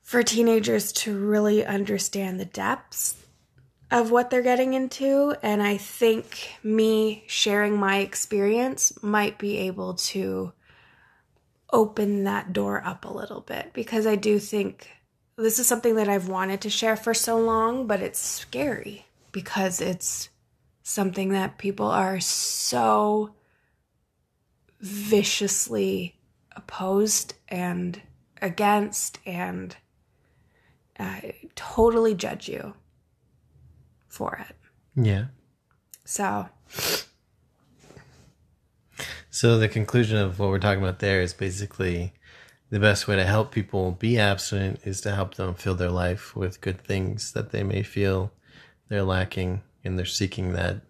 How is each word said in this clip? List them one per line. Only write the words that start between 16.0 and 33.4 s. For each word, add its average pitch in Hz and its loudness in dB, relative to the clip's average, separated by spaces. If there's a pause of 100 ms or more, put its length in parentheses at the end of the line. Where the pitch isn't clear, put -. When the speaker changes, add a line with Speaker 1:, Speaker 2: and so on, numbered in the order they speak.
Speaker 1:
I've 190 0
wanted 190 -2
to 214 -6
share 220 2
for 220 -2
so 226 2
long, 226 2
but 208 0
it's - -6
scary - -6 (280)
because 190 -2
it's - -4 (540)
something 190 -2
that 190 -2
people 202 -4
are 190 0
so 214 0 (1400)
viciously 202 0 (400)
opposed 196 0 (160)
and 180 -4 (400)
against 208 0
and, 175 -8 (1200)
uh, 190 -8 (360)
totally 226 4
judge - -6
you - -10 (1300)